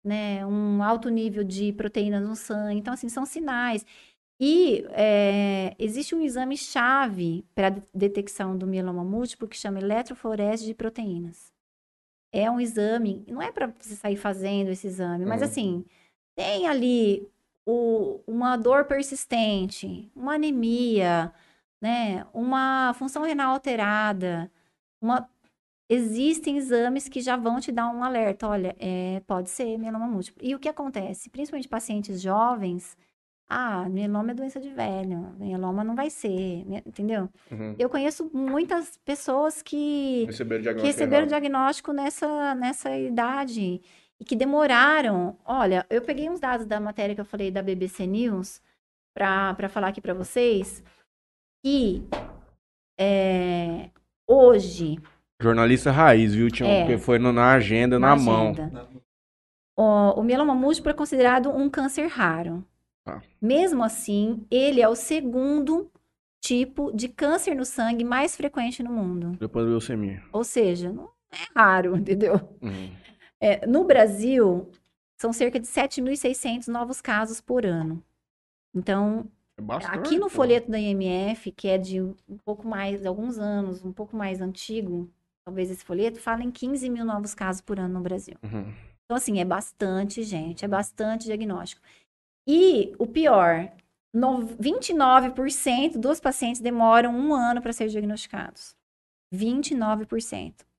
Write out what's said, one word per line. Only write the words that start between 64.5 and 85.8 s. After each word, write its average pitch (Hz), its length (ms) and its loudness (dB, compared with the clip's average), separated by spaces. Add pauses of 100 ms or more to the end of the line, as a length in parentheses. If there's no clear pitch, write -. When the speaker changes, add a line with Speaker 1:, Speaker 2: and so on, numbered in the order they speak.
Speaker 1:
ele 262 300 4
é 220 80 8
o 240 60 2
segundo 285 920 0 (520)
tipo 262 520 -2
de 226 140 -4
câncer 311 480 0
no 262 100 -2
sangue 233 380 -2
mais 254 320 0
frequente 247 480 -4
no 240 80 -6
mundo. 180 480 -4
Speaker 3:
Depois 113 260 -2
da 117 60 2
leucemia. 107 500 -2 (120)
Speaker 1:
Ou 220 100 -2
seja, 180 480 0
não 339 180 -12 (220)
é - 60 -16 (220)
raro, 190 360 6
<laughs> - 20 2
entendeu? 196 380 2 (260)
Speaker 3:
Uhum. 95 280 -8 (500)
Speaker 1:
É, 208 260 2
no 294 200 4
Brasil, 220 840 6 (480)
são 233 140 -2
cerca 247 280 0
de 226 80 -8
sete - 340 -2
mil 254 100 0
e 285 60 -2
seiscentos 247 500 -4
novos 240 320 -4
casos 220 400 -2
por 247 260 0
ano. 165 380 -2 (720)
Então, 208 500 0 (320)
Speaker 3:
É - 40 -14
bastante, 175 360 -6
Speaker 1:
aqui 294 200 0
no 403 80 0
Speaker 3:
pô. 370 60 -2
Speaker 1:
folheto 240 380 4
da 220 80 -2
I 208 100 -2
M 196 200 -2
F, 196 440 -4
que - 180 -6
é 190 80 4
de 185 240 -4
um 190 420 -10
pouco 208 240 -8
mais, 196 380 -6
alguns 214 340 -4
anos, 196 460 -4
um 185 80 -8
pouco 214 220 -12
mais 190 260 -6
antigo, 185 680 -6 (360)
talvez 185 260 -6
esse 180 120 -12